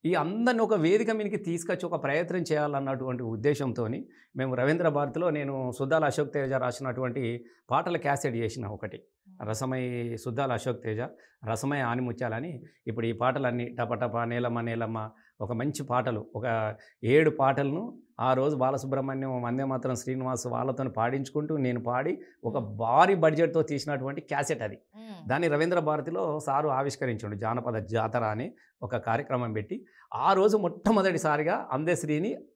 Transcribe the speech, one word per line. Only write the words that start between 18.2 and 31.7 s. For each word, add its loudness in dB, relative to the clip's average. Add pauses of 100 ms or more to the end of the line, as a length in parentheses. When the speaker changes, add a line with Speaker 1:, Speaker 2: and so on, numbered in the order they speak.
Speaker 1:
రోజు 2
బాలసుబ్రహ్మణ్యం, -2
వందే 0
మాతరం -2
శ్రీనివాస్ -4
వాళ్ళతోని -2
పాడించుకుంటూ -2
నేను 0
పాడి -2 (220)
ఒక -2
Speaker 2:
మ్మ్. -6
Speaker 1:
భారీ 6
బడ్జెట్‌తో 4
తీసినటువంటి -4
క్యాసెట్ -2
అది. -6 (180)
Speaker 2:
మ్మ్. -14
Speaker 1:
దాన్ని 2
రవీంద్ర 4
భారతిలో -2
సారు 0
ఆవిష్కరించాడు. -2
జానపద -2
జాతర 0
అని -2 (280)
ఒక -4
కార్యక్రమం -2
పెట్టి -6 (300)
ఆ 4
రోజు 6
మొట్టమొదటిసారిగా 2